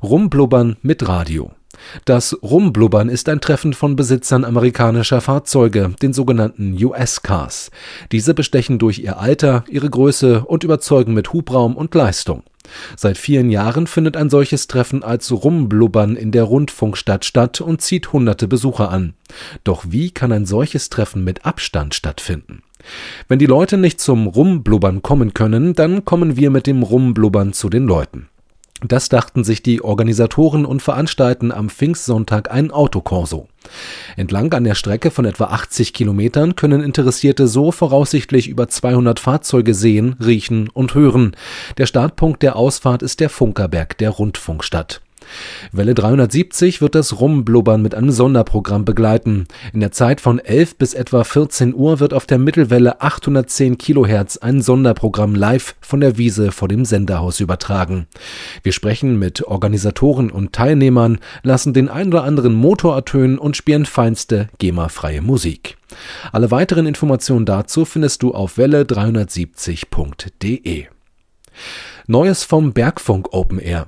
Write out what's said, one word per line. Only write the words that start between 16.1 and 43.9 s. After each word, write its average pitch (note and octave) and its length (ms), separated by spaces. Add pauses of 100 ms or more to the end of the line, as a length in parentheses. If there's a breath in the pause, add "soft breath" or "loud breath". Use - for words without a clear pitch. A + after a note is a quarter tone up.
in A2 160
der A2+ 120
Rundfunkstadt A2 840
statt A#2+ 340
und E3 220
zieht - 300
hunderte A2+ 360
Besucher B2 420
an. F2+ 240 (500 loud breath)
Doch F2+ 240
wie C#3+ 240
kann B2 200
ein G#2 140
solches A2+ 420
Treffen G2+ 360
mit F2+ 200
Abstand D2 500
stattfinden? - 680 (680 loud breath)
Wenn C3 100
die C#3+ 80
Leute D#3 300
nicht F#3 240
zum A2+ 280
Rumblubbern G#2+ 720
kommen B2+ 320
können, A2+ 400
dann F3 320
kommen E3 300
wir C#3 140
mit C3+ 160
dem C3+ 160
Rumblubbern G#2+ 680
zu - 160
den A#2+ 180
Leuten. E2 420 (540)
Das B2 280
dachten B2 340
sich G#2+ 180
die A#2 220
Organisatoren A#2 800
und C3 160
veranstalten B2 720
am G#2+ 160
Pfingstsonntag A2 840
ein C#3+ 200
Autokorso. F#2 760 (680 loud breath)
Entlang G2 380
an A#2+ 100
der G#2+ 100
Strecke A2 360
von B2+ 160
etwa G#2 220
achtzig - 440
Kilometern A#2+ 640
können D3 240
Interessierte C#3 680
so C#3 260
voraussichtlich C#3 760
über A#2+ 200
zweihundert B2 520
Fahrzeuge B2 540
sehen, A2 500
riechen A2 460
und C3 240
hören. B2+ 420 (400 loud breath)
Der C3 80
Startpunkt D3 580
der C3 140
Ausfahrt B2 460
ist - 180
der D#3 80
Funkerberg F#2 720